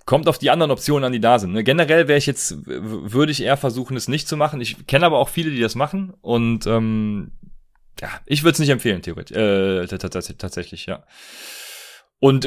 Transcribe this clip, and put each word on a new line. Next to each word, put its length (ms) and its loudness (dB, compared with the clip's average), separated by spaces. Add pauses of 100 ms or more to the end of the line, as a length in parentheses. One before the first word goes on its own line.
kommt 220 2
auf 100 2
die 120 2
anderen 220 4
Optionen 320 0
an, 80 0
die 80 -2
da 180 6
sind, 140 -4
ne? 100 0
Generell 460 4
wär 80 6
ich 100 2
jetzt, 400 -4
w-, 80 -10
w-, 380 -8
würde 180 4
ich 120 -4
eher 140 2
versuchen, 400 -4
es 120 -6
nicht 200 -4
zu 80 -4
machen. 240 -2
Ich 260 -10
kenn 180 2
aber 140 4
auch 100 2
viele, 220 -4
die 100 -4
das 160 -2
machen 440 -4
und, 460 -2
ähm, 640 -2 (680)
ja, 80 -10 (180)
ich 160 -2
würd's 160 4
nicht 100 2
empfehlen, 340 0
theoretisch, 340 -10
äh, 500 2
t-, 100 -8
t-, 120 -8
t-, 260 -8
tatsächlich, 500 -12
ja. 200 -10 (1120)
Und 280 4